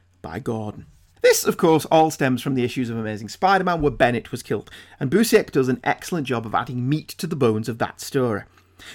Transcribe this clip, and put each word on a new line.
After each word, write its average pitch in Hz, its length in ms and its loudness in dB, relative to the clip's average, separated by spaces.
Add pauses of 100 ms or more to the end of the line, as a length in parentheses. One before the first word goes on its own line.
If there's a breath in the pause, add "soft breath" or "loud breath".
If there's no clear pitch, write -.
(220)
by 82 180 -10
Gordon. 110 460 -8 (360)
This, 466 240 4
of - 120 0
course, 160 280 4
all 160 240 4
stems 127 320 0
from 131 140 -2
the 123 80 0
issues 123 260 -4
of 117 80 -6
Amazing 107 320 -8
Spider-Man 185 520 0
where 143 100 2
Bennett 120 400 0
was 123 120 -8
killed, - 280 -6 (280 loud breath)
and 131 120 -4
Busiek 214 400 4
does 131 160 2
an 127 160 0
excellent 147 420 -4
job 117 200 -4
of 107 100 -4
adding 123 320 -4
meat 151 220 -2
to - 180 -8
the 165 80 -8
bones 113 340 0
of 117 100 -8
that 98 220 -6
story. 120 420 -2 (520 loud breath)